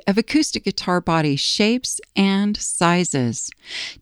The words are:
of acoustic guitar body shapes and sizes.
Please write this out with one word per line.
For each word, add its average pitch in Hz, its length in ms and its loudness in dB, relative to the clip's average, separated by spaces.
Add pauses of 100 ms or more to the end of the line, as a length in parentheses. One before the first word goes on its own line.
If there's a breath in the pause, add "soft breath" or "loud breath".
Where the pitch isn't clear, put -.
of 196 100 2
acoustic - 500 0
guitar 180 360 0
body 156 340 2
shapes - 640 0 (160)
and 196 400 2
sizes. 170 920 0 (520 loud breath)